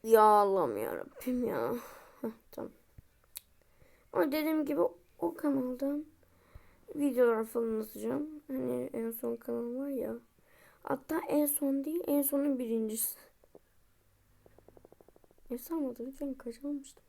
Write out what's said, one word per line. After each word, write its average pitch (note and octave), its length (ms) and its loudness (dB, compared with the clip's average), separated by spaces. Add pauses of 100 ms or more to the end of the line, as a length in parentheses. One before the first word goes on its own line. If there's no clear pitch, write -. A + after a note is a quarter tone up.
Ya A3 200 8
Allah'ım G3 540 6
yarabbim B3 680 -4
ya. D#3 280 0 (460)
Heh, A3+ 80 -4 (220)
tamam. - 220 -10 (1400)
Ama D#4 200 4
dediğim D#4 320 0
gibi C#4+ 160 0 (380)
o E4+ 160 -2
kanaldan C#4 720 -2 (880)
videolar A#3+ 500 4
falan A3+ 360 -2
atacağım. A3+ 480 -4 (180)
Hani B3+ 460 -4
en A3+ 180 -4
son A#3 260 -4
kanal A#3 380 -4
var C#4 140 -6
ya. A#3 260 -4 (680)
Hatta D#4 460 -4
en D4 180 4
son C#4 380 0
değil, D#4+ 220 -4
en C#4+ 160 4
sonun C#4 360 0
birincisi. A3+ 600 -2 (2250)
Efsane C#4 360 -4
oldu, B3 200 -6
lütfen C4+ 280 -8
kaçamamıştım. C#4 760 -10